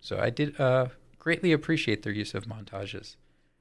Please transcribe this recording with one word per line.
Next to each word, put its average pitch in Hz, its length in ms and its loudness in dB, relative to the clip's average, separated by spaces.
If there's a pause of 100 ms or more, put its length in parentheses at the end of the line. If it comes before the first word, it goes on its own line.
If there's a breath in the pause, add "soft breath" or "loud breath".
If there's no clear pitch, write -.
So 98 180 -4
I 113 120 2
did, 147 280 -2
uh, 131 300 4 (300)
greatly 165 340 2
appreciate 147 500 2
their 107 120 -4
use 104 200 -6
of 104 120 -4
montages. 98 680 -10 (440)